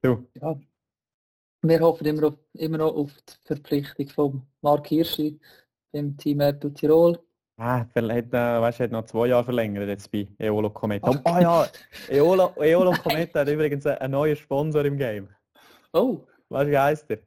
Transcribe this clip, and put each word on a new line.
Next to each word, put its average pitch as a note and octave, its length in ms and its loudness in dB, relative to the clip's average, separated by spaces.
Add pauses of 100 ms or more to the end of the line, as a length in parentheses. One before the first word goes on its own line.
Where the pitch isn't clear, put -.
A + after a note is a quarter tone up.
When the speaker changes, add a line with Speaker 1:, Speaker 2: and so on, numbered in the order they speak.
Speaker 1:
Du. B2 260 0 (140)
Speaker 2:
Ja. D3+ 180 -6 (1040)
Wir D#3+ 180 4
hoffen D#3+ 260 2
immer D3+ 220 2
auf, D3+ 40 -6 (200)
immer D#3+ 260 -4
noch D#3 160 0
auf D3 160 -4 (100)
die - 120 -20 (120)
Verpflichtung C#3+ 640 -6
von C3+ 380 -4 (140)
Mark D3 260 0
Hirschi D3+ 520 -2 (520)
im D3 260 -6
Team C#3+ 240 -2
Apple C#3+ 320 0
Tirol. E3 460 4 (380)
Speaker 1:
Ah, A#2+ 280 -2
ver-, A#2 260 -4
hat, A#2+ 220 -4
äh, A#2+ 280 0
weißt A#2 180 -2
du, B2+ 60 -2
hat A2 60 -6
noch A2+ 140 -6
zwei A#2 220 -2
Jahre B2 160 4
verlängert A2 440 -4
jetzt G2+ 240 -8
bei G2+ 160 -4 (120)
Eolo G#2+ 320 -2
Cometa. G#2+ 400 -4
Speaker 2:
Ach. C#3+ 140 0
Speaker 1:
Ah E3+ 160 2
ja, E3+ 260 4 (420)
Eolo, F3 460 4
Eolo E3+ 360 4
Speaker 2:
<laughs> - 0 -
Nein. D#3 120 -2
Speaker 1:
Cometa D#3+ 380 -2
hat C#3 80 0
übrigens D3 360 -2
einen, D3 140 0
einen C3 140 -6
neuen D3 220 0
Sponsor D3 500 -2
im C#3+ 120 -2
Game. G#2+ 320 -6 (640)
Speaker 2:
Oh. G3 320 0 (240)
Speaker 1:
Weißt C3+ 180 -2
du, D3 40 0
wie C#3+ 80 2
heisst D3 320 0
der? G#2+ 140 -6